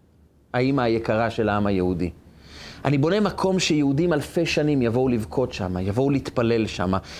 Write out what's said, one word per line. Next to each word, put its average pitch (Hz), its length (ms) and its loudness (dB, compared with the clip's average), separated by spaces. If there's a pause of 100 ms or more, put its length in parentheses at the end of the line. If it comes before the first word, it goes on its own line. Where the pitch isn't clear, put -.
(540)
האמא 131 280 0
היקרה 113 480 0
של 104 200 0
העם 104 180 0
היהודי. 92 420 0 (760)
אני 139 120 2
בונה 165 220 2
מקום 190 400 0
שיהודים 151 540 2
אלפי 156 320 0
שנים 147 360 2
יבואו 120 280 2
לבכות 120 440 -2
שם, 92 240 -4
יבואו 107 320 0
להתפלל 117 580 0
שם. 92 260 -2 (260)